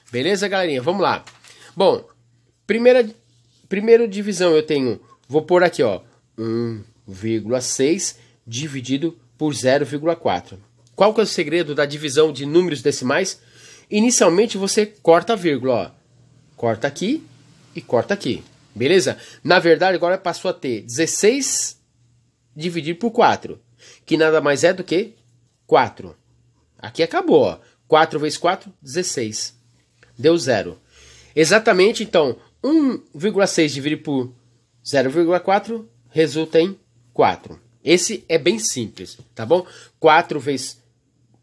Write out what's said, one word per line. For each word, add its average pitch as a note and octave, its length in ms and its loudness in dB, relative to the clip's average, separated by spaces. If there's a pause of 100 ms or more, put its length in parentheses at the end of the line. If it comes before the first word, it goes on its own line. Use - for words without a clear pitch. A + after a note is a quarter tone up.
(120)
Beleza, F#3 380 -2
galerinha? F3+ 320 -2
Vamos F3+ 200 -2
lá. B2+ 220 0 (540)
Bom, C#3 280 2 (640)
primeira, A#3+ 420 4 (600)
primeira A3+ 360 2
divisão F#3+ 460 -2
eu D#3 120 2
tenho, C3 360 -4 (300)
vou D3+ 140 -2
pôr F3+ 200 2
aqui, E3+ 180 0
ó, G#2 200 -2 (360)
um A2+ 460 -6 (240)
vírgula A2 540 -4
seis D#3 560 -2 (280)
dividido C3+ 720 -6 (200)
por D#3 160 -4
zero C3+ 320 0
vírgula D3 300 -4
quatro. F#2 420 -6 (380)
Qual G#3 180 4
que A3+ 60 0
é G#3+ 40 4
o - 40 -4
segredo D3+ 480 -4
da C#3+ 100 0
divisão D3 460 0
de C#3 140 -10
números D3+ 360 0
decimais? C#3+ 600 -2 (500)
Inicialmente G#3+ 680 2
você G3 280 -2
corta F3 480 2
a - 20 -2
vírgula, C#3 380 -2
ó. G2 180 -4 (640)
Corta A#2 320 -2
aqui G3 340 -4 (540)
e E3+ 60 -12
corta A#2+ 320 -2
aqui, D3 280 -4 (320)
beleza? C3 440 0 (260)
Na F3 160 4
verdade, E3+ 360 4
agora F3 220 0
passou F3+ 320 -6
a E3+ 40 -2
ter A#2+ 300 -6
dezesseis E3 960 -2 (800)
dividido E3+ 420 -6
por A#3 140 -2
quatro, C#3 480 0 (460)
que - 100 -2
nada D#3 240 4
mais C#3+ 240 2
é E3+ 80 4
do F#3 140 -6
que G3 300 -4 (520)
quatro. A2 480 0 (640)
Aqui A2+ 240 -4
acabou, C#4+ 380 2
ó. F2+ 180 -2 (300)
Quatro D#3+ 280 2
vezes D3 200 -6
quatro, F#3 440 -4
dezesseis. C3 720 -8 (640)
Deu D#3 200 4
zero. G#2 420 -4 (560)
Exatamente, G3+ 680 2
então, D3+ 340 0 (260)
um C#4 400 0 (100)
vírgula F#3+ 340 0
seis D#3 260 0
dividido D3 280 -6
por C3 320 -4 (540)
zero C3 240 0
vírgula E3+ 300 2
quatro G#3 480 -2 (200)
resulta D#3 520 0
em F#3+ 180 -2 (340)
quatro. F#2+ 460 -2 (240)
Esse F3 440 0
é D#3+ 120 0
bem F3+ 180 0
simples, - 600 -8 (160)
tá A2+ 100 -12
bom? F3 180 2 (360)
Quatro D#3 400 4
vezes C3 420 -8 (600)